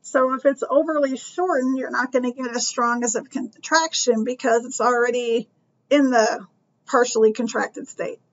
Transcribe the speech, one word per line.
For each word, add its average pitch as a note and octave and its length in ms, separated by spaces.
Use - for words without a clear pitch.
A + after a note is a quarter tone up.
So C4 320
if C4+ 140
it's C#4 200
overly C#4+ 520
shortened, C4+ 580
you're B3+ 140
not B3 220
gonna B3 200
get B3 240
as A#3+ 100
strong A#3+ 380
as A#3+ 100
a - 80
contraction - 1000
because A#3+ 400
it's - 160
already A#3+ 720
in C#4 180
the A3+ 380
partially A3+ 480
contracted - 540
state. - 320